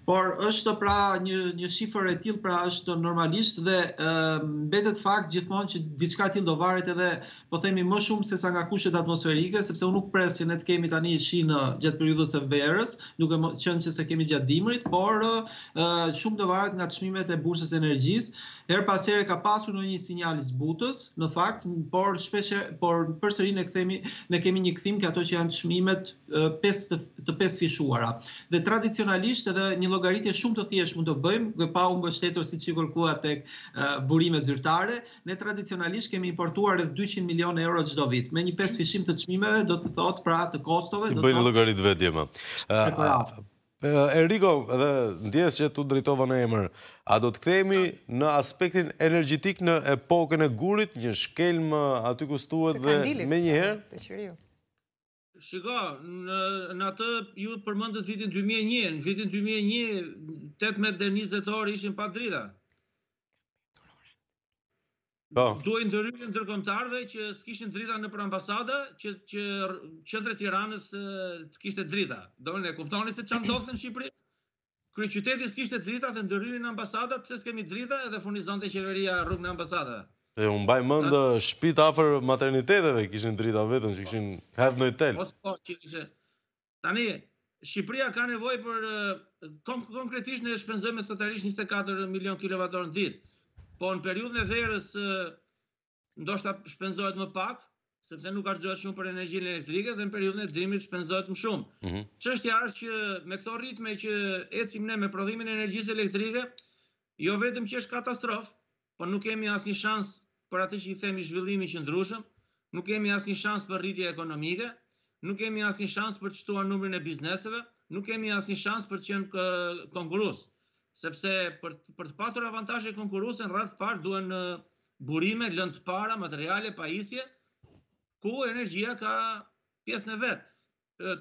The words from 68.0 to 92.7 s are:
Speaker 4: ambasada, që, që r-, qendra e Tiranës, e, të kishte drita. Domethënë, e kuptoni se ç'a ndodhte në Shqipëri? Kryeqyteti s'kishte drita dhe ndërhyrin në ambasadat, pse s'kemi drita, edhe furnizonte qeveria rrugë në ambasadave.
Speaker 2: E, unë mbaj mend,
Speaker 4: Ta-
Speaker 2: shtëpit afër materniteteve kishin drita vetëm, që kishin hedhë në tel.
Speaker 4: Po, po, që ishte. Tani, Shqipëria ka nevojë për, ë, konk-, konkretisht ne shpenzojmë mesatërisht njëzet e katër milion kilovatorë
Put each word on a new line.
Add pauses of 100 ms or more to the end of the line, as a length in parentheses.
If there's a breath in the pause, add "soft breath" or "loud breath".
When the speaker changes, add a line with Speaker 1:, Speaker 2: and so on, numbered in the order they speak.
Speaker 4:
ambasada, (180)
që, (120)
që (220)
r-, (240)
qendra
e
Tiranës,
e, (460)
të
kishte
drita. (160)
Domethënë,
e
kuptoni
se
ç'a
ndodhte
në
Shqipëri? (840)
Kryeqyteti
s'kishte
drita
dhe
ndërhyrin
në
ambasadat,
pse
s'kemi
drita,
edhe
furnizonte
qeveria
rrugë
në
ambasadave. (320)
Speaker 2:
E,
unë
mbaj
mend,
Speaker 4:
Ta-
Speaker 2:
shtëpit
afër
materniteteve
kishin
drita
vetëm,
që
kishin (320)
hedhë
në
tel.
Speaker 4:
Po, (140)
po, (100)
që
ishte. (840)
Tani, (580)
Shqipëria
ka
nevojë
për,
ë, (640)
konk-,
konkretisht
ne
shpenzojmë
mesatërisht
njëzet
e
katër
milion
kilovatorë